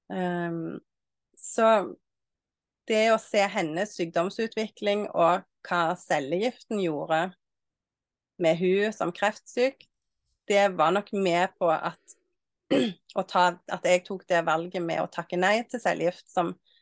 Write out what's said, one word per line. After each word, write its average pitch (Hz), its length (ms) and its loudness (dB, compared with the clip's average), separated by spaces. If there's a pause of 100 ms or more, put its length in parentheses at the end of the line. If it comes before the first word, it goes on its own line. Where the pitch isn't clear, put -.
(100)
Ehm, 175 720 -4 (560)
så 220 600 2 (920)
det 220 240 4
å 220 80 4
se - 180 -2
hennes 196 580 -2
sykdomsutvikling 202 1120 -4
og 175 340 2 (240)
hva 175 280 0
cellegiften 180 840 -4
gjorde 160 540 -2 (1040)
med 165 180 2
hun 190 360 0
som 175 200 -4
kreftsyk, - 720 -2 (640)
det 101 280 4
var 156 160 4
nok 202 200 -2
med 185 460 0
på 180 100 2
at, 165 320 -2 (720)
<clears throat> 254 460 -2
å 190 120 -2
ta, 180 300 2 (100)
at 180 160 -6
jeg 180 220 4
tok 185 200 -10
det 175 200 2
valget 170 360 -2
med 165 200 -4
å 175 100 -6
takke 170 240 -8
nei 202 320 2
til 240 120 -8
cellegift, 170 500 -2
som 180 240 -2 (280)